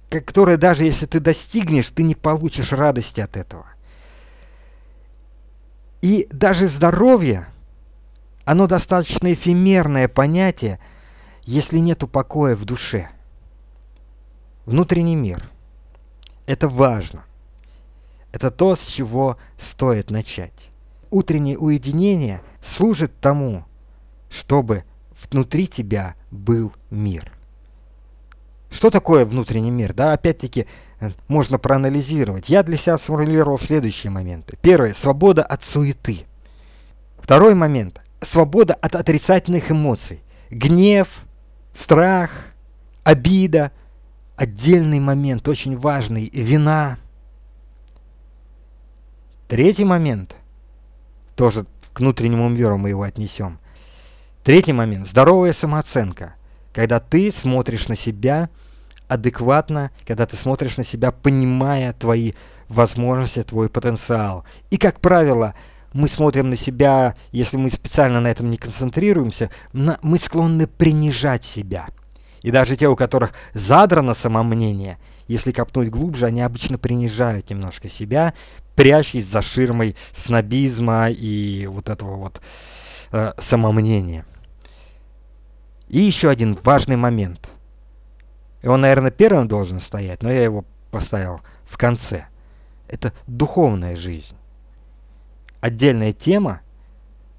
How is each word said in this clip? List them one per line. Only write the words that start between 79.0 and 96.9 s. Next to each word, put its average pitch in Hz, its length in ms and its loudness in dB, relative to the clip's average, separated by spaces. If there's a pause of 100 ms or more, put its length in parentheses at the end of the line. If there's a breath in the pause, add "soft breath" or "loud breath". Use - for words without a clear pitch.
за 101 160 -2
ширмой 117 560 -2 (160 loud breath)
снобизма 117 960 0
и 104 580 -6
вот 98 220 -10
этого 98 260 -10
вот, 95 260 -14 (680 loud breath)
э, 110 280 -2
самомнения. 107 880 0 (1600 soft breath)
И 139 100 0
ещё 185 300 4
один 113 340 0
важный 135 320 2
момент. 113 540 -2 (1120)
И 127 60 -6
он, 131 140 4
наверное, 135 300 4
первым 190 360 4
должен 92 340 -4
стоять, 95 400 -10
но 117 100 -2
я 127 120 2
его 107 200 -2 (280)
поставил 95 500 -6 (240 soft breath)
в - 120 -20
конце. 113 500 -4 (600)
Это - 240 -8 (160 soft breath)
духовная 120 720 -2
жизнь. 85 380 -12 (1200)
Отдельная 117 540 0
тема, 180 480 -2 (760)